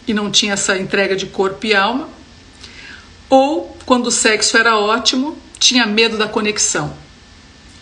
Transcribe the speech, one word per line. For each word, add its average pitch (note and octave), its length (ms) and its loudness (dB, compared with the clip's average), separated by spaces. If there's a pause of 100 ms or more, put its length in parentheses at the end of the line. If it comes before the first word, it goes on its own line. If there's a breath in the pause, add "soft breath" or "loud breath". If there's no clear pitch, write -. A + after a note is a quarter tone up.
e A3 60 -2
não G#3 160 -2
tinha G3+ 240 0
essa G3 240 -2
entrega F#3+ 380 -2
de F#3+ 100 -4
corpo F#3+ 400 -4
e G#3+ 80 0
alma. A#3 340 0 (1200 loud breath)
Ou, C#4 560 2
quando A#3+ 220 2
o A3+ 40 -2
sexo G#3+ 460 2
era A3+ 180 4
ótimo, B3 640 0 (220)
tinha A#3+ 260 2
medo A3 320 0
da G#3 100 0
conexão. G#3 640 -2 (920)